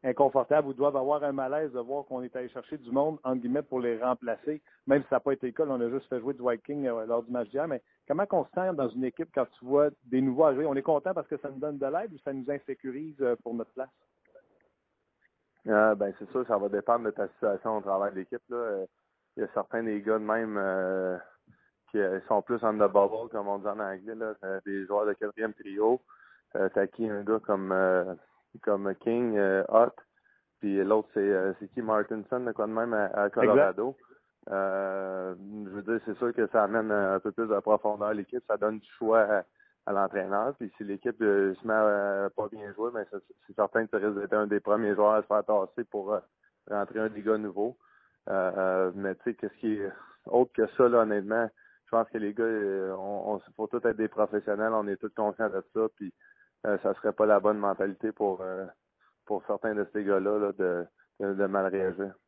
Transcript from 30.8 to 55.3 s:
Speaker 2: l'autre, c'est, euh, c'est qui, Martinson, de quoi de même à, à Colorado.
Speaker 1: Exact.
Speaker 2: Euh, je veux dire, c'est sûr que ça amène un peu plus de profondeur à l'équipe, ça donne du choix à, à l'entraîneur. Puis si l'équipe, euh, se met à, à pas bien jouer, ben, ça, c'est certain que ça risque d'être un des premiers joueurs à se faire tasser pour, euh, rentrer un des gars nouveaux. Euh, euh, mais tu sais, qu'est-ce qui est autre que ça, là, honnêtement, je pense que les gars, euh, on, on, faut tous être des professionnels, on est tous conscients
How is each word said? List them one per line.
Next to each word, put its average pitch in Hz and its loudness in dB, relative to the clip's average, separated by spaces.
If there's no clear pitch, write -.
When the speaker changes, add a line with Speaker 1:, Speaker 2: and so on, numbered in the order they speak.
Speaker 2:
l'autre, 107 2
c'est, 107 0
euh, 98 2
c'est 101 -12
qui, - -8
Martinson, 110 -2
de 120 -4
quoi 107 -2
de 110 -6
même 117 -2
à, 104 2
à 104 0
Colorado. 104 4
Speaker 1:
Exact. - -16
Speaker 2:
Euh, 95 -4
je 95 -12
veux 101 -10
dire, 110 -2
c'est 104 -6
sûr 120 -2
que 113 2
ça 110 4
amène 110 0
un 98 2
peu 104 -4
plus 117 -2
de 104 2
profondeur 104 2
à 107 0
l'équipe, 104 -8
ça 107 0
donne 107 -2
du - -20
choix 113 6
à, 104 4
à 101 -4
l'entraîneur. 101 0
Puis 107 -10
si - -10
l'équipe, 104 -4
euh, 98 4
se - -12
met 110 0
à, 101 2
à 98 -2
pas 107 -4
bien 104 -12
jouer, 110 -4
ben, 110 -6
ça, 101 -8
c'est 98 -20
certain 107 2
que - -10
ça 104 0
risque 104 0
d'être 101 -2
un 107 2
des 104 2
premiers 104 2
joueurs 104 6
à 107 4
se - -8
faire 104 2
tasser 104 0
pour, 101 -4
euh, 104 0
rentrer 101 -4
un 110 0
des 104 -8
gars 107 2
nouveaux. 107 -4
Euh, 92 0
euh, 92 2
mais 98 -4
tu - -20
sais, 117 -2
qu'est-ce - -8
qui 107 -2
est 98 -4
autre 123 4
que 110 2
ça, 127 8
là, 120 6
honnêtement, 107 2
je - -12
pense 113 2
que 117 -6
les 107 -2
gars, 113 0
euh, 98 -2
on, 98 -4
on, 98 -6
faut 110 -4
tous 120 -4
être 110 0
des 110 0
professionnels, 107 0
on 107 0
est 98 -4
tous 107 -8
conscients 107 -2